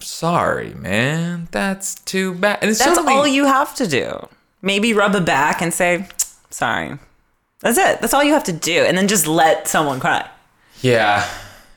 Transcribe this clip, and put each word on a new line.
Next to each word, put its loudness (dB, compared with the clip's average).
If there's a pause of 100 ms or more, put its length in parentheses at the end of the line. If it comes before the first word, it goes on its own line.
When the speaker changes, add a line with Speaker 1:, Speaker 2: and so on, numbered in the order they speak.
Speaker 1:
sorry, -2
man. -4
That's -4
too -6
bad." -2
And 0
it's 0
Speaker 2:
That's 4
Speaker 1:
totally 2
Speaker 2:
all 4
you 2
have 2
to -2
do. -4 (320)
Maybe 0
rub 4
a 2
back 0
and -2
say, 0 (440)
"Sorry." -4 (600)
That's 2
it. 2
That's -2
all 4
you 4
have 0
to -4
do. 0
And 2
then 2
just 0
let 2
someone 0
cry. -2 (540)
Speaker 1:
Yeah. 4 (500)